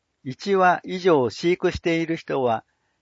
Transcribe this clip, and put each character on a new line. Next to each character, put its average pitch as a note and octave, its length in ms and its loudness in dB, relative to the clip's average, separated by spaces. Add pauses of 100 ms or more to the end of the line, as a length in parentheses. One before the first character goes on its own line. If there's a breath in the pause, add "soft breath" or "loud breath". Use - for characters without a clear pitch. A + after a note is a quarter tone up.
(220)
一 G3 320 -4
羽 F3+ 300 4
以 F#3 160 -8
上 D3+ 300 4
飼 E3+ 220 -2
育 F3+ 200 0
し - 80 -8
て E3 220 -2
い D#3+ 40 -4
る E3 100 -4
人 C#3 280 -6
は、 A2+ 200 0 (380)